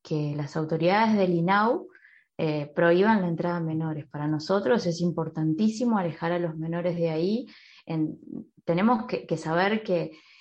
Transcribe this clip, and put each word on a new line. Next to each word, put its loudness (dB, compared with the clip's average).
que -2
las -6
autoridades 2
del 4
inau, 2
eh, -2
prohíban 4
la 0
entrada -2
a -4
menores. -4
Para -6
nosotros 0
es -2
importantísimo 0
alejar -2
a 0
los -4
menores -2
de 0
ahí. -2
En, -4
tenemos 2
que, -6
que -4
saber 0
que, -2